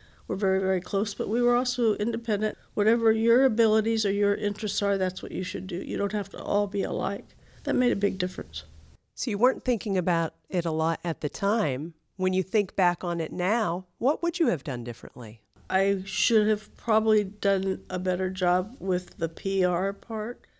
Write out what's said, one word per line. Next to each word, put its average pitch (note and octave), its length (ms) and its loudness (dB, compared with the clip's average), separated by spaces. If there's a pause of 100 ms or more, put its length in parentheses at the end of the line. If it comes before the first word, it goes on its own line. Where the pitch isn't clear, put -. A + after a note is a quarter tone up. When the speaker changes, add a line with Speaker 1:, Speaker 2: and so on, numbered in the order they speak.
(260)
Speaker 1:
We're G3+ 100 -4
very, F#3+ 220 2
very F#3+ 220 0
close, G3 320 -2
but - 160 -6
we A#3 140 0
were A#3+ 120 4
also A#3+ 420 0
independent. A3 600 -2 (160)
Whatever A3+ 400 4
your A#3 320 4
abilities A3 640 4
or G3 60 2
your G3+ 220 2
interests G#3 460 -2
are, G3+ 160 2
that's F#3 260 -2
what - 100 -10
you F#3 100 -4
should F#3 240 -6
do. F#3 100 -6
You F#3+ 220 -6
don't G3+ 140 -2
have G3+ 180 -4
to - 120 -12
all G#3 240 0
be G3 160 -4
alike. - 540 -4 (280)
That C4 120 0
made B3 160 4
a G3+ 40 0
big G3 200 0
difference. - 480 -6 (500)
Speaker 2:
So - 160 -6
you G#3 60 -2
weren't A3+ 300 2
thinking G#3 320 0
about E3+ 340 0 (160)
it F3 160 -2
a E3 60 -2
lot D#3+ 340 0
at E3 160 -4
the D3 80 -4
time. E3+ 640 -2 (240)
When F#3 160 0
you F#3 100 2
think G#3 320 0
back F3 300 2
on F3 160 -2
it F3 120 -4
now, F#3 520 0 (140)
what C#4 240 0
would E4+ 160 -2
you E4 80 2
have F3 180 0
done B2 200 -6
differently? A#2 580 -12 (260)
Speaker 1:
I G3 360 2
should G#3+ 420 2
have G#3+ 300 -2
probably A3 480 2
done F#3+ 560 0 (100)
a F#3 80 -4
better F#3 320 -2
job F#3 480 0
with F#3 400 -4
the E3 100 -2
P G3 360 -2
R F3+ 280 0
part. G#3+ 540 -10 (140)